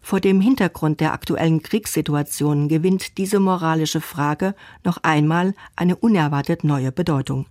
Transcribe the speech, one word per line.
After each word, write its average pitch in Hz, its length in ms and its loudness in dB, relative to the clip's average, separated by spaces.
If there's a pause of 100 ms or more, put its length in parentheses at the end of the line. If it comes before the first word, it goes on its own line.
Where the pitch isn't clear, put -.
Vor - 180 -2
dem 190 220 4
Hintergrund 180 600 0
der 156 120 0
aktuellen 160 480 0
Kriegssituation 147 1080 -2
gewinnt 185 500 0
diese 196 200 0
moralische 165 640 0
Frage 151 540 -4 (280)
noch 170 200 -2
einmal 160 500 2 (220)
eine 175 200 0
unerwartet 165 680 0
neue 135 280 0
Bedeutung. 139 600 -4